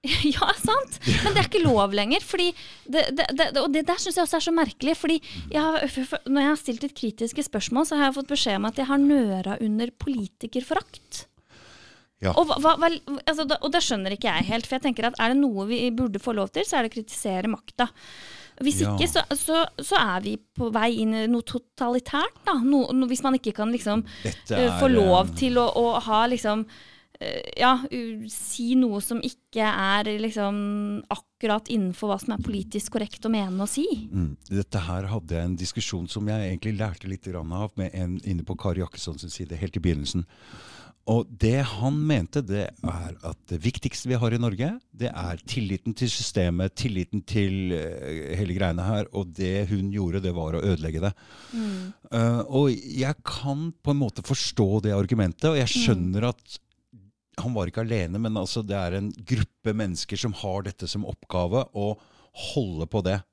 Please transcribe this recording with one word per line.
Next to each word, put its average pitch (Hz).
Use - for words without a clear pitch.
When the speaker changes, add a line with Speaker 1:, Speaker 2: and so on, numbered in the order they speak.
Speaker 1:
Ja, 302
sant! 508
Men 415
det -
er -
ikke 359
lov 208
lenger, 208
fordi 349
det, 294
det, 311
det, 285
og 285
det 302
der 349
synes -
jeg 359
også 339
er 311
så 311
merkelig, 311
fordi 320
jeg 302
har, 320
for, 254
for, -
når 277
jeg 277
har 302
stilt 233
litt 285
kritiske 233
spørsmål, 240
så 311
har 285
jeg 269
fått 277
beskjed 254
om 202
at 233
jeg 269
har 277
nøra 214
under 220
politikerforakt. -
Speaker 2:
Ja. 95
Speaker 1:
Og 330
hva, 294
hva, 311
hva, 330
altså, 311
da, 294
og 285
det 339
skjønner 196
ikke 220
jeg 175
helt, -
for 262
jeg 254
tenker 233
at -
er 233
det 277
noe 208
vi 240
burde 226
få 240
lov 196
til, 370
så 320
er 233
det 220
å -
kritisere 208
makta. -
Hvis 294
Speaker 2:
Ja. 247
Speaker 1:
ikke, 339
så, 370
så, 320
så 370
er 190
vi 208
på -
vei 226
inn 220
i 220
noe 240
totalitært, 254
da. 392
No, 269
no, 254
hvis 254
man 262
ikke 247
kan 214
liksom, 214
Speaker 2:
Dette -
Speaker 1:
eh, 247
få 269
Speaker 2:
er, 262
Speaker 1:
lov 185
Speaker 2:
eh, -
Speaker 1:
til 247
å, 240
å 233
ha 220
liksom, 220
eh, -
ja, 247
u-, 226
si 240
noe 214
som 233
ikke -
er 202
liksom 208
akkurat 214
innenfor 202
hva 196
som 214
er -
politisk 208
korrekt 214
å 220
mene 190
og -
si. 285
Speaker 2:
Mm. -
Dette 98
her 92
hadde 87
jeg 85
en 90
diskusjon 85
som 104
jeg 107
egentlig 107
lærte 95
litt 95
grann 85
av 104
med 92
en 90
inne 87
på -
Kari 92
Jakkesson -
sin 82
side 82
helt 78
i 82
begynnelsen. 80
Og 113
det 113
han 120
mente, 143
det 101
er 85
at 85
det 82
viktigste -
vi 127
har 117
i 120
Norge, 117
det 117
er 87
tilliten 104
til 123
systemet, 90
tilliten 101
til, 95
eh, 78
hele 90
greiene 90
her, 104
og 90
det 95
hun 98
gjorde, 95
det 92
var 80
å 78
ødelegge 80
det. 101
Speaker 1:
Mm. 196
Speaker 2:
Eh, 117
og 135
jeg 135
kan 139
på -
en 143
måte 120
forstå 107
det 104
argumentet, 98
og 156
jeg 120
Speaker 1:
Mm. 240
Speaker 2:
skjønner 95
at -
han 123
var 101
ikke 113
alene, 101
men 113
altså, 104
det 101
er 90
en 101
gruppe -
mennesker 98
som 110
har 98
dette 95
som 104
oppgave 92
å 104
holde 90
på 104
det. 95